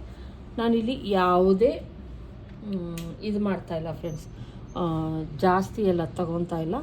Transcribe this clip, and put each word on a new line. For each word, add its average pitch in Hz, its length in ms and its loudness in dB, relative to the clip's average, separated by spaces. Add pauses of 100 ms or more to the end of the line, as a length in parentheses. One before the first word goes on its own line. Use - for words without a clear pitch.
(580)
ನಾನಿಲ್ಲಿ 226 520 2
ಯಾವುದೇ, 190 720 6 (840)
ಮ್, 175 300 -4 (260)
ಇದು 208 180 0
ಮಾಡ್ತಾಯಿಲ್ಲ 170 520 -2
ಫ್ರೆಂಡ್ಸ್, 156 340 -8 (500)
ಆ, - 60 0 (560)
ಜಾಸ್ತಿ 190 440 4
ಎಲ್ಲ 175 220 4
ತೊಗೊತಾ 170 540 -2
ಇಲ್ಲ. 160 240 -2